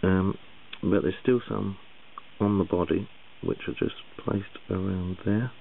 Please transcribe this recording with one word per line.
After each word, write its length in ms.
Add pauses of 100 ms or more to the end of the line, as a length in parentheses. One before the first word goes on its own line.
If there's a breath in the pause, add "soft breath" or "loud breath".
um, 340 (460)
but 200
there's 200
still 260
some 300 (600)
on 180
the 60
body 440 (340)
which 260
are 40
just 220 (280)
placed 360 (100)
around 560
there 360